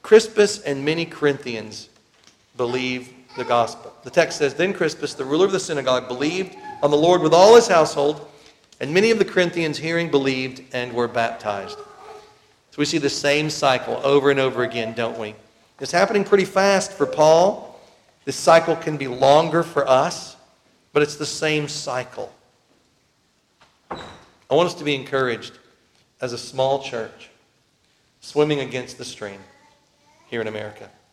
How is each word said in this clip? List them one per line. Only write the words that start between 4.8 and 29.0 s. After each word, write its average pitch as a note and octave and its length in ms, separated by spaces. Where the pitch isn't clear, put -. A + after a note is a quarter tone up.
the C3+ 120
ruler D#3+ 200
of F#3+ 60
the F#3 80
synagogue, B2+ 480
believed D#3+ 480
on C#3+ 80
the D3 60
Lord F3 240
with D#3 120
all G3+ 220
his A#3 120
household, D3+ 600
and C3+ 140
many G#3+ 180
of A3 80
the G3 60
Corinthians E3+ 520
hearing E3 320
believed C3 540
and B2 200
were A#2+ 140
baptized." G#2+ 720
So - 1000
we D3 80
see D#3+ 120
the C#3 120
same D3+ 400
cycle B2 540
over C#3 280
and C#3 80
over B2 240
again, A#2 300
don't A2+ 240
we? G#2+ 180
It's C3+ 120
happening G3 320
pretty G3 220
fast F#3+ 480
for C#3+ 120
Paul. D#3+ 760
This C#3 100
cycle E3 400
can D#3 220
be C3+ 100
longer D3+ 560
for C#3+ 240
us, C#3 480
but D3 100
it's D3 120
the D3+ 100
same D3+ 420
cycle. B2 680
I - 680
want F3 120
us E3+ 80
to D3+ 80
be D3 120
encouraged B2 640
as B2 120
a A#2+ 40
small C3+ 460
church - 460
swimming D3+ 400
against B2 380
the B2 80